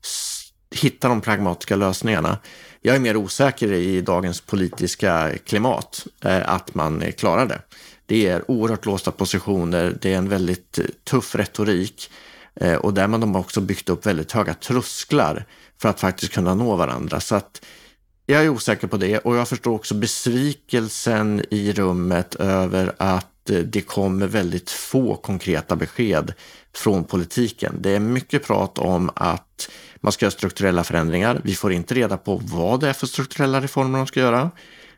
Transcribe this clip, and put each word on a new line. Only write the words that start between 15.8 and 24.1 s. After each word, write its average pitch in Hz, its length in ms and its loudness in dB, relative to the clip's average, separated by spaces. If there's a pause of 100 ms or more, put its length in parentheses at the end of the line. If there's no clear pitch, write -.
för 110 80 2
att 98 100 -2
faktiskt 92 340 -2
kunna 92 220 2
nå 110 200 2
varandra. 67 440 -2
Så 107 160 -2
att - 260 -4 (640)
jag 147 180 6
är 156 60 6
osäker 110 380 0
på 104 100 -2
det 98 200 2
och 120 180 0
jag 120 120 2
förstår 117 280 0
också - 200 -4
besvikelsen 113 1500 0
i 104 240 0
rummet 90 640 0
över 92 640 0
att, 92 520 -2
eh, 101 80 2
det 101 240 0
kommer 98 460 0